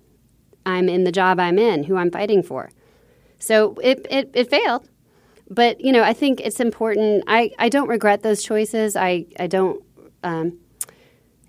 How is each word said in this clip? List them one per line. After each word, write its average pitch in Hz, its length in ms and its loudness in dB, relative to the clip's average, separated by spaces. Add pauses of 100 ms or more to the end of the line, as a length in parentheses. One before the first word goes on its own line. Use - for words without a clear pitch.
(640)
I'm 185 240 0
in 185 160 0
the 180 80 0
job 185 260 2
I'm 175 200 2
in, 196 260 2
who 185 120 -2
I'm 175 140 0
fighting 202 320 0
for. 135 280 -10 (680)
So 214 440 2
it, 254 280 0
it, 262 220 -4
it 240 160 0
failed. 294 400 -2 (640)
But, 240 300 2
you 269 120 2
know, 233 100 6
I 214 120 2
think 269 260 0
it's - 200 -6
important. 214 640 0
I, 226 320 2
I 233 100 0
don't 277 200 0
regret 208 340 0
those 208 200 -2
choices. 214 540 -2
I, 180 300 -2 (120)
I 180 80 -4
don't, 185 380 -2 (380)
um, 170 360 -6 (920)